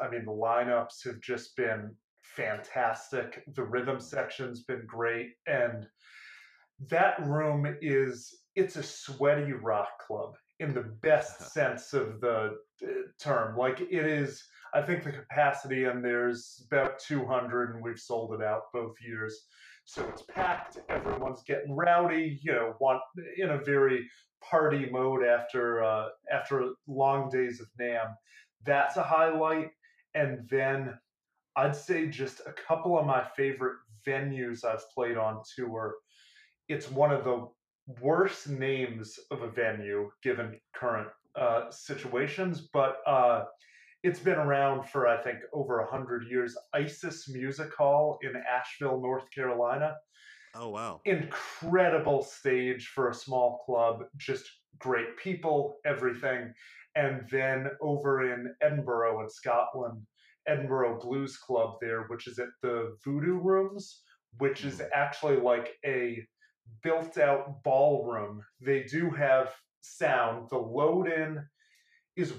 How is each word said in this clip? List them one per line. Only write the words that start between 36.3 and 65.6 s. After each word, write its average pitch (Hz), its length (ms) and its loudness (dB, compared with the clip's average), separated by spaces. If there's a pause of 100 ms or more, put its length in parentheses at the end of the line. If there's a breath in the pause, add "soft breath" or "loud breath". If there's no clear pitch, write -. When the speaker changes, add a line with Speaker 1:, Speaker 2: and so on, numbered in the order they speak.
Speaker 1:
It's 131 220 -6
one 143 220 4
of 135 120 0
the 123 240 -2 (520)
worst - 480 2
names 131 720 -2 (120)
of 117 120 -6
a 117 80 -6
venue 104 600 -2 (120)
given 107 380 -2 (140)
current, 113 360 -2 (260)
uh, 117 340 2
situations, 147 1040 -4
but, 135 340 4
uh, 123 400 6 (580 soft breath)
it's - 160 2
been - 180 4
around 139 500 2
for, 127 200 2
I - 140 4
think, 120 180 -4 (120)
over 131 280 0
a - 100 -2
hundred 123 400 -6
years. 123 260 0 (180)
Isis 151 540 -4
Music 135 460 -6
Hall 147 480 4
in 127 140 -6
Asheville, 127 640 -2
North 131 300 -4
Carolina. 131 640 0 (580 loud breath)
Speaker 2:
Oh, 117 140 -10
wow. 104 380 -8
Speaker 1:
Incredible 160 1160 2
stage 127 640 0
for 123 220 0
a 120 40 -4
small 127 520 0
club, 117 380 2 (120)
just - 340 -6 (280)
great 120 400 -2
people, 160 640 -2
everything. 123 680 -2 (400 loud breath)
And 135 360 0
then 135 400 0 (120)
over 139 500 0
in 120 300 -8
Edinburgh 120 600 2
in 110 60 -8
Scotland, 117 800 -2 (400 soft breath)
Edinburgh 131 540 2
Blues 131 360 -4
Club 113 440 0
there, 113 240 -4
which 117 220 -10
is 120 120 -14
at 123 100 -4 (140)
the 117 420 -2
Voodoo 147 340 0
Rooms, 190 640 0 (360 soft breath)
which 139 260 0
is 135 160 -6
Speaker 2:
Mm. - 140 -6
Speaker 1:
actually, 143 420 2
like, 120 480 2